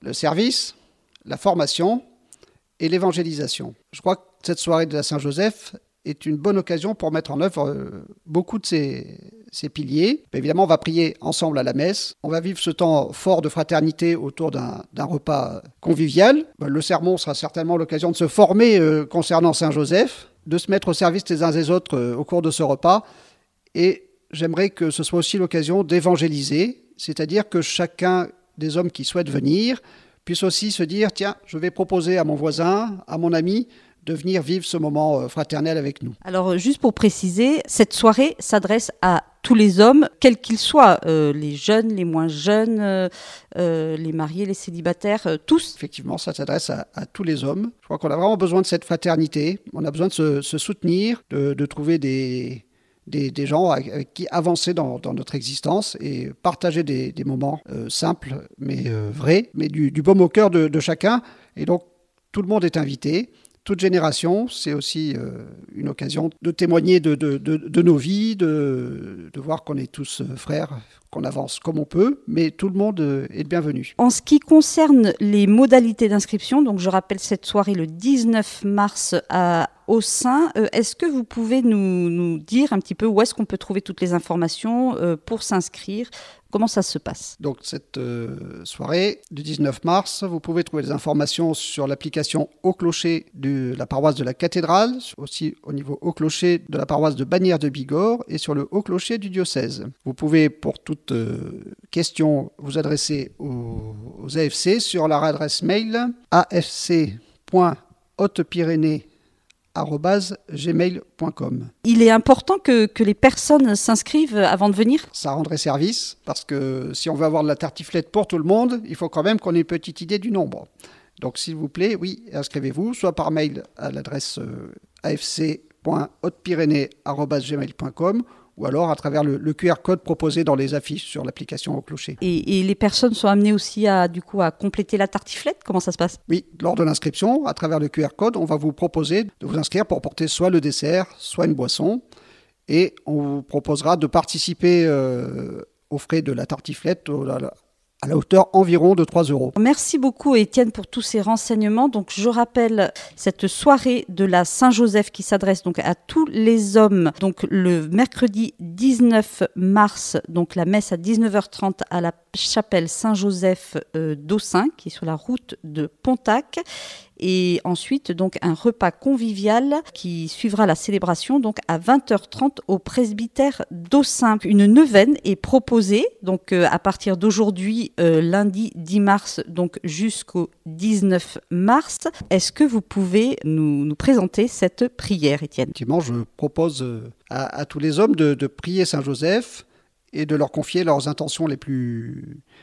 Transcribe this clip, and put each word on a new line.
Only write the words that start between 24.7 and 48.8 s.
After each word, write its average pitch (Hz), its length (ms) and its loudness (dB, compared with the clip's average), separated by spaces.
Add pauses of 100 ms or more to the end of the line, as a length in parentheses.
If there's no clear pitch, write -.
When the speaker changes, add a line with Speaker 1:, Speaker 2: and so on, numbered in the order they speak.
Speaker 1:
que 165 200 -2
ce 156 120 -4
soit 175 160 -2
aussi 170 180 -2
l'occasion 180 480 0
d'évangéliser, 160 1000 0 (140)
c'est-à-dire 160 500 -4
que 175 140 -2
chacun 180 640 0 (300)
des 151 180 -4
hommes 175 160 -2
qui - 140 -10
souhaitent 170 260 -4
venir 170 500 0 (440)
puisse 170 180 -6
aussi 202 280 -2
se 175 120 -2
dire : « 190 300 0
Tiens, 196 320 -6
je - 120 -12
vais 175 140 -4
proposer 185 460 0
à 165 80 2
mon 151 100 -2
voisin, 170 640 0 (100)
à 165 100 -8
mon 165 140 0
ami, 185 380 0 (360)
de 165 80 -6
venir 175 280 -2
vivre 170 240 -2
ce - 100 -4
moment, 151 460 0
euh, 127 80 -6
fraternel 156 480 -2
avec 139 260 -6
nous. » 123 100 -8 (120)
Speaker 2:
Alors, 185 320 0
juste 226 220 0
pour 233 140 2
préciser, 220 760 2
cette - 260 2
soirée 247 440 4
s'adresse 208 540 0 (100)
à 180 220 2 (200)
tous 247 120 6
les 202 240 8
hommes, 262 300 8 (100)
quels 240 180 8
qu'ils - 200 -4
soient, 240 480 8
euh, 156 260 2
les 147 240 -4
jeunes, 214 380 2
les 190 100 -2
moins 160 240 0
jeunes, 208 540 0
euh, 190 260 0 (500)
euh, 160 380 -2
les 160 160 -6
mariés, 160 340 -4
les 196 80 -2
célibataires, 175 720 -4
euh, 160 120 -2
tous. - 400 0
Speaker 1:
Effectivement, - 400 -10
ça - 160 -8
s'adresse 143 360 -4
à, - 240 -8
à - 120 -10
tous - 180 -12
les 151 220 -4
hommes. 190 340 -4
Je - 60 -20
crois 156 120 -8
qu'on 156 140 -4
a 143 60 -2
vraiment 196 180 2
besoin 185 260 2
de 185 40 0
cette 175 180 -2